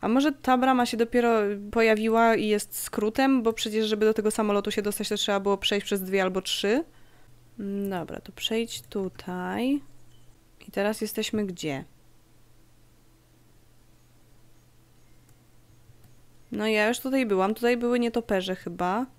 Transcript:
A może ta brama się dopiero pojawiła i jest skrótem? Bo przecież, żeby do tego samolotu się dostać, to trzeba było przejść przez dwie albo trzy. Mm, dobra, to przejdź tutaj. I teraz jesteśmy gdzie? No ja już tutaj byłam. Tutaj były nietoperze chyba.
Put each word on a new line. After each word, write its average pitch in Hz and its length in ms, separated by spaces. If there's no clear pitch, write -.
A - 80
może 277 240
ta 254 260
brama 254 280
się 240 100
dopiero 233 420
pojawiła 226 680
i 214 100
jest 208 320
skrótem? 254 640
Bo 226 100
przecież, 220 340
żeby 214 200
do 214 80
tego 214 160
samolotu 208 400
się 208 120
dostać, 208 260
to 208 80
trzeba 202 240
było 196 180
przejść 202 280
przez 196 160
dwie 190 200
albo 185 200
trzy. 240 420
Mm, 202 320
dobra, 175 300
to - 120
przejdź - 500
tutaj. 190 1000
I - 40
teraz 208 280
jesteśmy 214 460
gdzie? 160 380
No 214 140
ja 214 220
już 240 100
tutaj 262 280
byłam. 196 280
Tutaj 240 220
były 240 220
nietoperze 220 580
chyba. 180 500